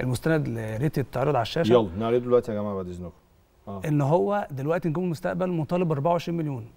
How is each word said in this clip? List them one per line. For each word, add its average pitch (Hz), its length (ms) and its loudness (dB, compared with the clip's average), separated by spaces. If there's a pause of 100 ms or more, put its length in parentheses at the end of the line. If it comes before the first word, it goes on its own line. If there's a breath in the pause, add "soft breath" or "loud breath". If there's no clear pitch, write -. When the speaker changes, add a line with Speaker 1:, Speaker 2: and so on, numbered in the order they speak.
Speaker 1:
المستند 143 440 0
اللي 113 320 -6
ريت 147 220 0
اتعرض 135 360 0
على 120 60 4
الشاشة 113 320 2
Speaker 2:
يلا 110 160 6 (100)
نعرضه 117 180 2
دلوقتي 123 340 4
يا 104 100 -2
جماعة 104 140 -2
بعد 92 120 -4
إذنكم. 87 240 -10 (560)
آه. 101 200 -10
Speaker 1:
إن 147 140 2
هو 196 500 2
دلوقتي 156 380 -2
نجوم 170 140 -2
المستقبل 180 460 -2
مطالب 175 380 0
بأربعة 156 240 2
وعشرين 170 260 0
مليون. 139 280 -4 (120)